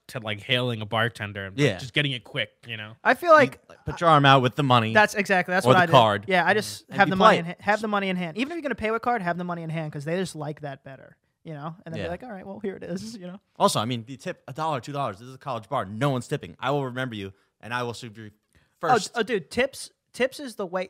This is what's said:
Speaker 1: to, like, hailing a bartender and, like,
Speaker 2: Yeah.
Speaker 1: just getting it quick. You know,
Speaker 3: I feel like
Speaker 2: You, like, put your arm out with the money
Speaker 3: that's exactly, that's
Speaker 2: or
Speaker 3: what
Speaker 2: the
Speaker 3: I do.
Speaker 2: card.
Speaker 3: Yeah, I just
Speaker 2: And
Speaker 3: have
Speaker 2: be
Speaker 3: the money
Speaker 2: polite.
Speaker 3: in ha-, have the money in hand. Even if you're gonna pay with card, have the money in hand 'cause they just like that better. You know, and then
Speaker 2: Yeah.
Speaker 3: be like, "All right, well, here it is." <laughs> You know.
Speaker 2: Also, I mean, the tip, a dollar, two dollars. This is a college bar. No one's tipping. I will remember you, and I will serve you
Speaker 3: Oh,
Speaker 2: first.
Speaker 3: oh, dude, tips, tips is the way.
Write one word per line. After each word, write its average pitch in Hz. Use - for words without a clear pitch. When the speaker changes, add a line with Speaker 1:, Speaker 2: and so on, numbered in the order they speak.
Speaker 1:
to, 131
like, 107
hailing 123
a 107
bartender 104
and, 98
like, 143
Speaker 2:
Yeah. 101
Speaker 1:
just 131
getting 147
it 123
quick. -
You 117
know, 107
Speaker 3:
I 254
feel 339
like 285
Speaker 2:
You, -
like, -
put -
your 170
arm 143
out 135
with 123
the 151
money 117
Speaker 3:
that's 208
exactly, 190
that's 185
Speaker 2:
or 240
Speaker 3:
what 254
Speaker 2:
the 185
Speaker 3:
I 180
do. 165
Speaker 2:
card. 110
Speaker 3:
Yeah, 180
I 185
just -
Speaker 2:
And 180
Speaker 3:
have 196
Speaker 2:
be -
Speaker 3:
the 190
money 196
Speaker 2:
polite. 170
Speaker 3:
in -
ha-, 202
have 208
the 220
money 202
in 185
hand. 175
Even 269
if 349
you're 320
gonna 269
pay 214
with 226
card, 240
have 175
the 180
money 170
in 160
hand 156
'cause 147
they 165
just 190
like 151
that 139
better. -
You 160
know, 151
and 165
then 113
Speaker 2:
Yeah. 95
Speaker 3:
be -
like, 175
"All 254
right, 190
well, 196
here 190
it -
is." 202
<laughs> -
You 175
know. 180
Speaker 2:
Also, 175
I 107
mean, 117
the 123
tip, -
a 135
dollar, 156
two 143
dollars. 131
This 120
is 131
a -
college 120
bar. 123
No 107
one's 123
tipping. 92
I 123
will 143
remember 123
you, 98
and 107
I 123
will 120
serve 110
you 107
Speaker 3:
Oh, -
Speaker 2:
first. 185
Speaker 3:
oh, 240
dude, 208
tips, -
tips 254
is 269
the 208
way. 185